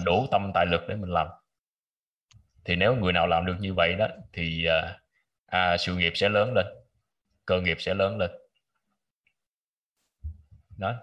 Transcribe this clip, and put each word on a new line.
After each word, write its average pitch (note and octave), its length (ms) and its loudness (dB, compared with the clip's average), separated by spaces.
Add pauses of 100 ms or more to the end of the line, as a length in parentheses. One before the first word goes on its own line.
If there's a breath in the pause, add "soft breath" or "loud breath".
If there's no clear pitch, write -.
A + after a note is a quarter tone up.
đủ F#2+ 260 2
tâm G2 240 0
tài F2 120 4
lực - 220 0
để G2 80 -6
mình F#2+ 140 -8
làm. E2 160 0 (1400)
Thì F2 120 0
nếu A#2 200 4
người F2+ 160 2
nào E2+ 140 2
làm F2 200 2
được F#2 140 -2
như F#2+ 140 -4
vậy F2 240 2
đó G#2+ 100 0 (240)
thì, E2 340 -4
à, D#2+ 320 0 (480)
à, F2+ 300 2
sự F2+ 200 -2
nghiệp E2+ 180 0
sẽ G2 140 2
lớn G#2 260 2
lên, F#2+ 120 2 (800)
cơ F#2 140 2
nghiệp F2+ 200 0
sẽ F#2+ 140 -4
lớn G2 240 -2
lên. F2+ 120 -2 (2500)
Đó, G#2 240 -4